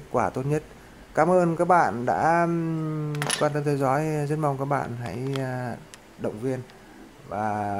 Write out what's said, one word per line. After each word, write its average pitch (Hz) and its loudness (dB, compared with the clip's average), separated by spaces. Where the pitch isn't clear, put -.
quả 113 2
tốt 123 -4
nhất. 151 0
Cảm 160 4
ơn 175 4
các 170 0
bạn 123 4
đã, 131 4
ừm, 160 -2
quan 147 2
tâm 147 -2
theo 147 2
dõi. 147 0
Rất 151 -2
mong 143 0
các 135 -2
bạn 131 -2
hãy, 120 -6
à, 127 -4
động 107 -4
viên 131 -4
và, 104 -2